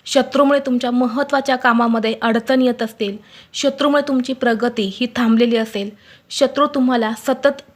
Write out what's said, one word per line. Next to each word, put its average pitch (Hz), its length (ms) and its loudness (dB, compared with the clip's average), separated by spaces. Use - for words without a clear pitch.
शत्रूमुळे 277 540 2
तुमच्या 247 320 -2
महत्त्वाच्या 262 640 0
कामामध्ये 233 680 0
अडचण 233 400 2
येत 247 200 0
असतील, 214 360 -6
शत्रूमुळे 285 540 0
तुमची 262 260 -2
प्रगती 233 600 -2
ही 247 220 -4
थांबलेली 233 420 2
असेल, 220 320 -6
शत्रू 277 340 2
तुम्हाला 247 420 0
सतत 277 440 -2